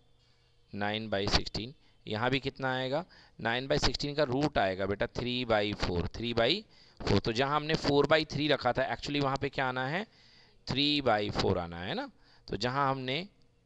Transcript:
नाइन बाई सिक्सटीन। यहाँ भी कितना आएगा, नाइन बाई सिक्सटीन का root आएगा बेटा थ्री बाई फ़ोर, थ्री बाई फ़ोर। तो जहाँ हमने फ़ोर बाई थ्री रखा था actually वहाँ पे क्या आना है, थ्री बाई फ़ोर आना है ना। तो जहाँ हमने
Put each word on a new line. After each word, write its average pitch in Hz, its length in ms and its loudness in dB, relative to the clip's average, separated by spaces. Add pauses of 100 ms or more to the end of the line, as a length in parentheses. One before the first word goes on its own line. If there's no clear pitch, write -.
(720)
नाइन 104 380 -4
बाई 101 180 0
सिक्सटीन। - 460 -2 (320)
यहाँ 113 240 -2
भी 135 100 2
कितना 131 320 -4
आएगा, 131 320 -2 (340)
नाइन 120 300 -2
बाई 147 100 0
सिक्सटीन 143 360 -2
का 151 100 2
root 139 340 2
आएगा 98 280 0
बेटा 101 220 -2
थ्री 123 360 -4
बाई 107 300 2
फ़ोर, 87 340 -2
थ्री 117 260 -6
बाई 135 300 2 (360)
फ़ोर। 101 180 2
तो 117 140 0
जहाँ 135 240 2
हमने 151 200 0
फ़ोर 143 300 4
बाई 160 180 6
थ्री 151 240 -2
रखा 127 240 4
था 131 180 0
actually 143 320 -2
वहाँ 135 140 0
पे 143 120 -2
क्या 135 200 -2
आना 127 200 -2
है, 180 160 -2 (640)
थ्री 143 340 2
बाई 107 300 4
फ़ोर 95 280 2
आना 85 200 -6
है 95 160 -6
ना। 269 140 -6 (400)
तो - 80 -4
जहाँ 131 340 0
हमने 135 380 -4 (380)